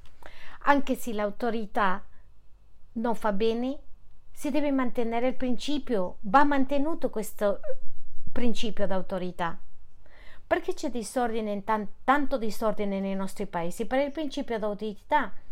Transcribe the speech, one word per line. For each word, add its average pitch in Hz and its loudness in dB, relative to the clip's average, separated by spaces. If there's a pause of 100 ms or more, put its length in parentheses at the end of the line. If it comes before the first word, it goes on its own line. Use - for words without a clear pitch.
(640)
Anche 262 2
se 247 -6
l'autorità 208 -2 (920)
non 233 -4
fa 220 -2
bene, 226 -2 (520)
si - -6
deve 285 0
mantenere 240 0
il 262 0
principio, 247 0
va 233 4
mantenuto 285 2
questo 208 -4 (720)
principio 226 8
d'autorità. 180 0 (880)
Perché - -2
c'è 302 -6
disordine, 220 -4
tan-, 214 -4 (160)
tanto 277 2
disordine 208 -2
nei 196 -6
nostri 196 -6
paesi? 180 -4
Per 254 -2
il 285 -4
principio 277 -6
d'autorità 208 -4 (200)